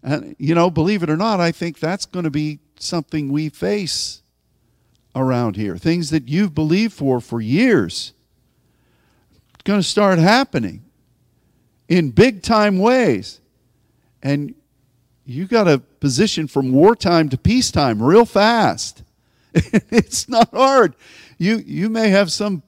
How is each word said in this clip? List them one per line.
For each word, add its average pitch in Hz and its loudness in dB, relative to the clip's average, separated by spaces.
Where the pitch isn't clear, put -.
And, 131 -8
you 151 -2
know, 170 4
believe 170 -2
it 160 -4
or 156 -2
not, 208 -2
I 170 0
think 170 -10
that's 175 -6
gonna 175 -6
be 151 -6
something 151 -6
we 151 -4
face - -8
around 123 -2
here. 98 -6
Things 165 -2
that 139 -4
you've 170 -2
believed 170 0
for, 131 -2
for 117 -8
years, 135 0
it's - -20
gonna 196 0
start 190 2
happening 160 0
in 165 0
big 202 4
time 208 0
ways. 202 0
And 143 -4
you 135 -10
got 214 0
a 143 4
position 147 -4
from 131 -2
wartime 170 4
to 131 -4
peacetime 147 0
real 185 6
fast. 208 0
<laughs> - -20
It's - -2
not 233 2
hard. 262 2
You, 208 0
you 151 -6
may 220 0
have 190 2
some 202 -6